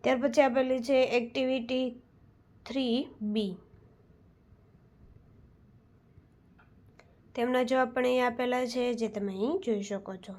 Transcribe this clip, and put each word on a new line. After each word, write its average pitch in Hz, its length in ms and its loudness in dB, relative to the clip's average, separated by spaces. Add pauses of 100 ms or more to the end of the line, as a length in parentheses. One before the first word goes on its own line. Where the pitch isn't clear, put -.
ત્યાર 254 160 2
પછી 285 200 4
આપેલી 262 400 2
છે 262 220 2
એક્ટિવિટી 254 960 -2 (640)
થ્રી 254 420 0 (140)
બી. 208 360 -2 (3750)
તેમના 254 300 2
જવાબ 254 300 2
પણ 254 120 0
અહીં 254 200 4
આપેલા 247 400 0
છે, 247 280 -2
જે 220 160 -2
તમે 202 220 -4
અહીં 247 300 -2
જોઈ 208 220 -2
શકો 196 320 -8
છો. 190 240 -16